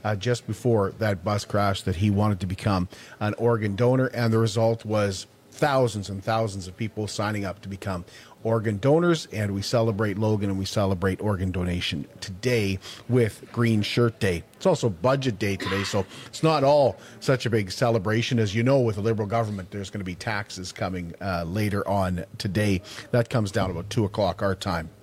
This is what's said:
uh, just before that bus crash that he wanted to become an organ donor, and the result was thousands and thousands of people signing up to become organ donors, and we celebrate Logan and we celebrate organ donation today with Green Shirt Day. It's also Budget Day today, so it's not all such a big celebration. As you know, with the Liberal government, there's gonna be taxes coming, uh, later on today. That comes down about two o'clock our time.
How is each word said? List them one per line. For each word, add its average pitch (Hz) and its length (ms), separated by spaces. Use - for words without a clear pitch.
uh, 107 120
just 117 300
before 107 540
that 101 240
bus 104 200
crash 101 380
that 92 160
he 104 120
wanted 101 320
to 98 40
become 92 420
an 104 180
organ 107 380
donor, 127 320
and 117 260
the 113 60
result 113 460
was 104 420
thousands 127 580
and 98 140
thousands 107 440
of 90 80
people 107 320
signing 104 380
up 90 160
to 98 80
become 92 340
organ 110 360
donors, 160 520
and 101 220
we 98 80
celebrate 107 560
Logan 104 320
and 95 100
we 98 60
celebrate 95 560
organ 95 300
donation 87 540
today 98 580
with 117 340
Green 113 280
Shirt 117 380
Day. 90 240
It's - 100
also 151 240
Budget 127 500
Day 101 160
today, 95 280
so 95 220
it's - 180
not 156 200
all 139 340
such 131 240
a 120 40
big 101 220
celebration. 117 680
As 101 140
you 113 100
know, 135 160
with 117 160
the 104 60
Liberal 107 280
government, 107 420
there's 98 200
gonna 101 120
be 90 120
taxes 101 580
coming, 90 480
uh, 90 240
later 101 420
on 92 380
today. 101 440
That 120 180
comes 107 220
down 92 200
about 87 180
two 117 140
o'clock 98 380
our 98 140
time. 85 340